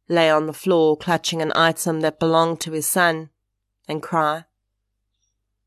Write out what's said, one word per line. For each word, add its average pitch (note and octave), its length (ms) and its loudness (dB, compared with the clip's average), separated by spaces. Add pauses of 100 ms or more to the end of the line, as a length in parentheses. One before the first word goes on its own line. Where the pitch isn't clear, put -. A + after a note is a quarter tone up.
lay E3 220 2
on D#3 160 2
the D3+ 80 -10
floor D#3+ 420 2
clutching D#3+ 460 -4
an D#3 120 -2
item D#3+ 460 0
that D#3 180 -2
belonged E3 440 2
to D#3+ 100 -10
his D#3 140 -6
son, D#3+ 420 0 (580)
and D#3 160 -6
cry. D#3+ 420 -2 (1200)